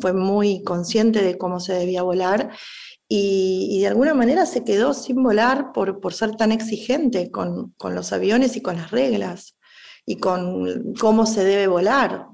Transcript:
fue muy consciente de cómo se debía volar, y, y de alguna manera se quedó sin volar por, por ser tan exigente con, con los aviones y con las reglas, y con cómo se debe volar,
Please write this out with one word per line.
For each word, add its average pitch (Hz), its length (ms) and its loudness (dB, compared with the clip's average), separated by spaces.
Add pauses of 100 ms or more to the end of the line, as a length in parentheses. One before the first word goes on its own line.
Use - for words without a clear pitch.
fue 185 140 0
muy 196 480 0
consciente 214 600 0
de 180 140 0
cómo 180 240 -4
se 185 140 -4
debía 180 280 -2
volar, 185 480 0 (580)
y, 196 640 0
y 196 100 0
de 196 80 2
alguna 254 260 2
manera 277 320 4
se 233 180 -4
quedó 220 300 2
sin 262 280 -2
volar 254 500 2
por, 196 280 -2
por 180 140 -6
ser 214 220 -2
tan 220 160 2
exigente 226 760 -2
con, 175 460 -6
con - 180 -6
los - 180 -6
aviones 220 440 2
y - 60 -8
con 175 140 -4
las 165 140 -10
reglas, 208 640 -2 (500)
y 196 100 -6
con 185 760 -2
cómo 220 320 4
se 220 180 0
debe 196 220 4
volar, 196 680 2